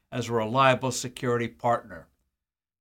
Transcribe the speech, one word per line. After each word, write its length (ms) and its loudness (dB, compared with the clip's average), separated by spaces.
as 180 -6
a 40 -2
reliable 580 2
security 560 -4
partner. 600 -4